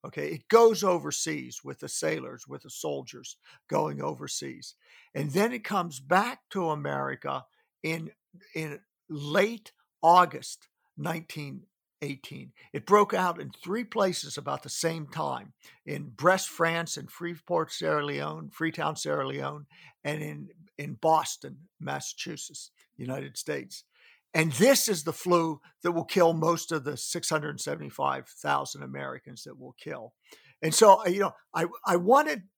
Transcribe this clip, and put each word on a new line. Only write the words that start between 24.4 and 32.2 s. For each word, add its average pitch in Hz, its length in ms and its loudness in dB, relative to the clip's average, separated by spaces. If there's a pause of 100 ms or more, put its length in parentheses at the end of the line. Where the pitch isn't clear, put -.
this 226 340 6
is 170 160 0
the 156 100 -4
flu 165 480 2 (220)
that 175 100 0
will 170 120 0
kill 170 280 6
most 160 380 0
of 151 120 -2
the 143 140 -6
six - 320 -6
hundred 151 300 -4
seventy-five 139 680 -4
thousand 139 560 -4
Americans 135 600 -12
that 143 160 -18
will 127 200 -20
kill. 127 340 -12 (480)
And 160 120 0
so, 208 320 10
uh, 180 40 2
you 190 120 0
know, 185 120 0 (200)
I, 165 120 0 (200)
I 185 100 4
wanted 254 480 4 (140)